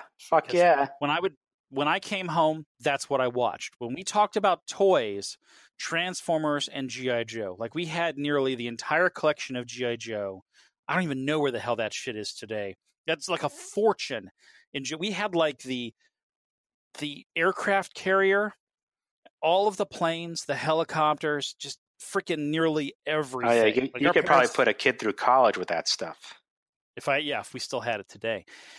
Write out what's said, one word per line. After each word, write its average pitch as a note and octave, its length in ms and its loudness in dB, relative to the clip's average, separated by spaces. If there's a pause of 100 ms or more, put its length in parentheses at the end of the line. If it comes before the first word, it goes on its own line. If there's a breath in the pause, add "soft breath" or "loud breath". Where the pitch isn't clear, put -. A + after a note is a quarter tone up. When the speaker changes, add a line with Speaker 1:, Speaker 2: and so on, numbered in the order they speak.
(200)
Speaker 1:
Fuck - 260 2
Speaker 2:
'Cause - 100 -4
Speaker 1:
yeah. D#3 320 6 (100)
Speaker 2:
when D3 140 -2
I E3 80 0
would, F3+ 160 -4 (340)
when C#3 180 0
I F3+ 120 2
came F#3+ 300 -6
home, D#3 360 2 (140)
that's C#3 320 0
what C3+ 100 2
I B2+ 60 2
watched. A#2+ 500 -2
When A#2+ 160 -8
we F3+ 100 -10
talked G#3 320 2
about F#3+ 300 2
toys, A#2+ 720 2 (400 soft breath)
Transformers D#3+ 880 -2
and C3+ 220 -8
G B2+ 220 -4
I A#2 120 0
Joe. A2 360 -6
Like, A#2 160 -8
we E3+ 100 -4
had E3 320 -4
nearly C#3+ 380 0
the A#2+ 100 -6
entire D3+ 460 0
collection D3 440 -2
of B2 120 -8
G B2 180 -6
I A#2+ 100 -2
Joe. G#2 480 -8 (440 soft breath)
I C#3+ 80 -2
don't F3+ 80 0
even C3+ 200 -4
know D3+ 160 0
where C#3+ 120 2
the A#2 80 -6
hell A2+ 160 -2
that G#2+ 180 -4
shit A#2 220 -8
is G#2+ 180 -8
today. G#2 440 -8 (280)
That's, D#3+ 240 -4
like, E3+ 140 -2
a C#3+ 60 -2
fortune. C3+ 840 -2 (420 soft breath)
In C#3 100 -6
G-, C#3 120 -6
we F#3 160 -4
had, G3 220 -4
like, D#3 260 2
the, B2 340 -6 (1080)
the D3 260 -10 (120)
aircraft F#3+ 560 0
carrier, G3 600 2 (880)
all F#3+ 280 4
of F#3+ 80 -2
the G#3 80 0
planes, E3 580 -4
the C#3 120 -4
helicopters, D3+ 1000 0
just - 220 -14 (220)
freaking D#3 480 -4
nearly D#3 460 0 (100)
everything. C3 440 0
Speaker 1:
Oh, A#2 60 6
yeah, A2+ 120 6
you, A2+ 140 4 (120)
Speaker 2:
Like, B2+ 80 -6
Speaker 1:
you D3 80 4
Speaker 2:
our F3 40 4
Speaker 1:
could D#3+ 120 4
probably C#3 140 8
Speaker 2:
parents B2 180 4
Speaker 1:
put B2 100 4
a G#2+ 60 4
kid B2 260 0
through G#2+ 140 0
college B2 440 4
with F2+ 120 -6
that E2 180 -2
stuff. - 460 -6 (640)
Speaker 2:
If - 100 -6
I, C#3 100 2
yeah, C#3+ 240 -4
if - 120 -16
we B2 60 -10
still B2 220 -6
had A2+ 180 -4
it F#2+ 100 -14
today. G#2 340 -6 (360 loud breath)